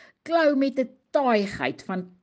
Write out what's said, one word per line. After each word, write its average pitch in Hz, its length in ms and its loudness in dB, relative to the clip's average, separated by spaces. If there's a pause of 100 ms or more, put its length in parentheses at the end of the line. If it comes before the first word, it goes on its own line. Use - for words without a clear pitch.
(220)
klou 311 340 2
met 269 220 -2
'n 254 120 -2 (200)
taaiigheid 208 720 0
van 180 280 -8 (120)